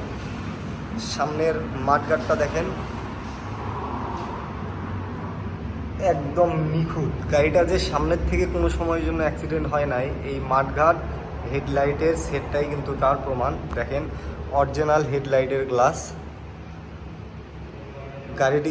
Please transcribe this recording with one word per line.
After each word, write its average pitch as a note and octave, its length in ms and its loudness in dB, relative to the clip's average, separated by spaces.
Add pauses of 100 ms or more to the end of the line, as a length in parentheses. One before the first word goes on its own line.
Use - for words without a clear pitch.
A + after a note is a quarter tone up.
(1120)
সামনের D3+ 420 2 (320)
মাঠগার্ডটা D3 560 4
দেখেন, D#3 240 0 (3500)
একদম D#3 380 4 (220)
নিখুঁত। D#3+ 400 0 (200)
গাড়িটা D#3 280 6 (100)
যে F#3 60 4 (120)
সামনের D#3 420 2
থেকে F3+ 140 4 (100)
কোনো E3+ 220 4
সময়ের E3 300 2
জন্য D#3+ 160 0
অ্যাক্সিডেন্ট D3+ 500 0
হয় D3 220 2
নাই, B2 120 0 (240)
এই C#3 80 -2 (140)
মাঠগার্ড, D3 460 4 (540)
হেডলাইটের C#3+ 640 2 (120)
সেটটাই C#3+ 460 0
কিন্তু C#3+ 180 -4 (120)
তার C#3 220 6
প্রমাণ। C3 280 0 (240)
দেখেন, C3 260 -2 (580)
অরিজিনাল D3+ 420 4 (100)
হেডলাইটের C3+ 580 2
গ্লাস। B2+ 280 6 (2500)
গাড়িটি D3 300 4